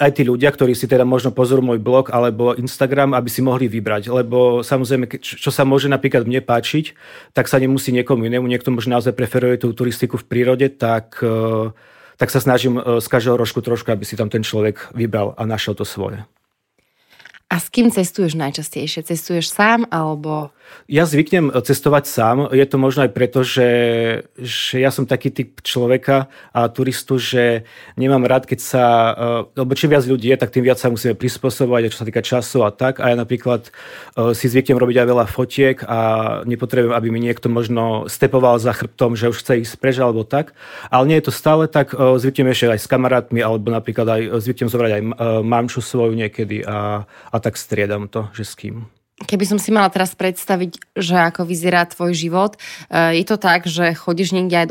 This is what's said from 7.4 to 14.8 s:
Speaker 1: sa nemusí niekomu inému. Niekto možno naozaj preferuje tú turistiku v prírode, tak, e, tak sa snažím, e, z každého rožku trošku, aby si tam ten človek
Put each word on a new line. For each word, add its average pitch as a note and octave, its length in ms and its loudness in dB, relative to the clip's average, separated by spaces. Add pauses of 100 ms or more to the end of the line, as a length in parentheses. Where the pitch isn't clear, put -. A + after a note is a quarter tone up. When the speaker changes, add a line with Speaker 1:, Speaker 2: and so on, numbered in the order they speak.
Speaker 1:
sa C3 160 2
nemusí C3 320 0
niekomu A#2+ 320 0
inému. B2 160 -2
Niekto B2 320 -2
možno A#2+ 240 0
naozaj A#2 160 0
preferuje B2 480 0
tú A#2 80 0
turistiku A#2+ 480 -4
v - 80 -14
prírode, B2 480 2
tak, A2+ 480 -2
e, A2+ 480 -2 (480)
tak - 80 2
sa - 160 0
snažím, B2 320 2
e, A#2+ 240 0
z - 80 -6
každého A#2+ 320 2
rožku A2+ 240 -2
trošku, A#2 240 -2
aby G#2 160 -2
si G#2 160 -10
tam A2 80 -2
ten A2 160 -2
človek G#2+ 480 -4